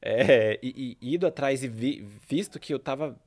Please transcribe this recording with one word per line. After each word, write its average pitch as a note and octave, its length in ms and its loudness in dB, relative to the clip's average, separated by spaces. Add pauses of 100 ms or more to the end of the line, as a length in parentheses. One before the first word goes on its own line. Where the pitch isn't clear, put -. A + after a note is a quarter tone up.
É, A2 560 6
e, B2+ 380 -8
e B2+ 140 -4
ido F3 120 0
atrás C#3 380 -2
e C3 40 -4
vi-, A#2 380 -6 (220)
visto D#3+ 320 -4
que - 140 -6
eu C3+ 40 -4
tava C#3 480 -6